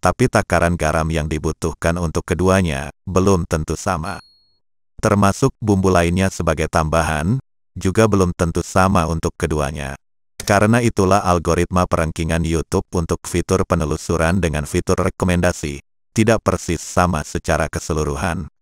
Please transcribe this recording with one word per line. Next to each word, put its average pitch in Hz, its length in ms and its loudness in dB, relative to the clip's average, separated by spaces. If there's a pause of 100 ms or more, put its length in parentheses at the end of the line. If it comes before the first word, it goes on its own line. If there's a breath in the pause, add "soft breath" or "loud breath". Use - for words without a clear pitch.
tapi 104 320 2
takaran 87 480 2
garam 78 320 0
yang 78 160 -2
dibutuhkan 80 720 -2
untuk 82 240 -2
keduanya 85 640 0 (160)
belum 92 400 2
tentu 78 320 -2
sama. 90 480 -6 (800)
Termasuk 104 560 2
bumbu 98 320 2
lainnya 90 400 2
sebagai 80 400 -2
tambahan, 80 640 0 (400)
juga 98 320 2
belum 95 240 2
tentu 85 320 -2
sama 95 400 2
untuk 82 320 -4
keduanya. 76 640 -4 (400)
Karena 107 400 4
itulah 101 400 2
algoritma 87 640 0
perengkingan 82 560 -2
YouTube 82 560 -2
untuk 82 320 -2
fitur 92 400 0
penelusuran 82 720 0
dengan 76 240 -2
fitur 90 320 -2
rekomendasi 87 880 -2 (300)
tidak 110 320 2
persis 85 320 -2
sama 82 480 0
secara 80 400 -2
keseluruhan. 78 800 -4 (160)